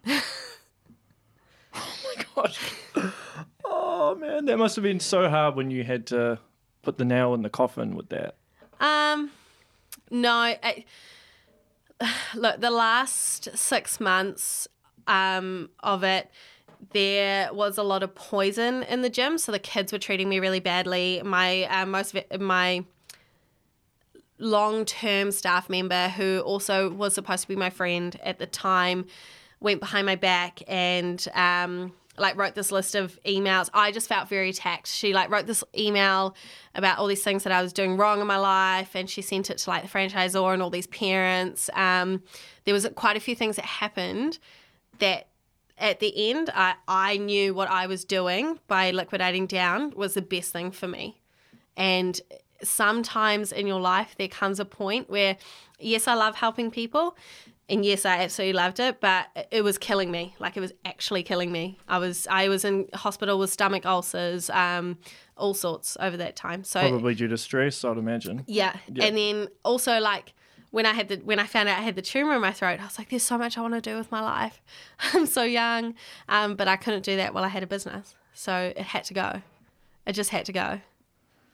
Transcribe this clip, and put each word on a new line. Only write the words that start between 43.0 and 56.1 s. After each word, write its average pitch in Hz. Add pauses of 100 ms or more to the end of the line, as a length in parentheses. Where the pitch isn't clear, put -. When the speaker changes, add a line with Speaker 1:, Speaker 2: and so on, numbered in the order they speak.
Speaker 1:
a -
few -
things 220
that -
happened 208 (600)
that 190 (500)
at 202
the 214
end, 311
I, 185 (120)
I 190
knew 202
what 185
I 185
was 190
doing 190
by 190
liquidating 185
down 190
was 196
the 196
best 175
thing 175
for 190
me. 180 (560)
And 185 (440)
sometimes 214
in 202
your 190
life, 185
there 190
comes 196
a 202
point 208
where, 196 (440)
yes, 220
I 247